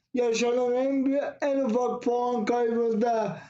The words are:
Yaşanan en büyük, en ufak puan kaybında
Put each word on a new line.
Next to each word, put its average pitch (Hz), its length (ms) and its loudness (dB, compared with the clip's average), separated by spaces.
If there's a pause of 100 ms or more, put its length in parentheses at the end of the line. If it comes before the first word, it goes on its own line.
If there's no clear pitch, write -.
(140)
Yaşanan 240 580 0
en 269 340 0
büyük, 277 160 0 (180)
en 277 240 0
ufak 240 380 0
puan 240 420 0
kaybında 233 960 0 (120)